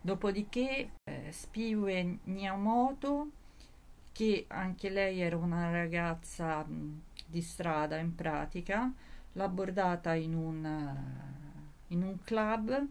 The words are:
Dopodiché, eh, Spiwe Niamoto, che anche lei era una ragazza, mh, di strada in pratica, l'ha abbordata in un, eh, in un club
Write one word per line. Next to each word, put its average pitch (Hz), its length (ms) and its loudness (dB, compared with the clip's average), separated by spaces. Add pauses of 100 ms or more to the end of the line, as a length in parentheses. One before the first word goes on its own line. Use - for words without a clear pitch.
Dopodiché, 208 920 0 (100)
eh, 143 300 -8
Spiwe 196 920 0
Niamoto, 240 1040 2 (840)
che 214 320 4
anche 185 440 -4
lei 190 280 2
era 170 180 4
una 170 360 2
ragazza, 170 880 0
mh, 156 400 -6 (240)
di 170 160 -2
strada 156 540 0
in 165 180 0
pratica, 175 800 0 (400)
l'ha 190 120 0
abbordata 185 680 2
in 165 220 0
un, 160 280 -2
eh, 139 1300 -6
in 175 120 2
un 190 180 -4
club 220 680 2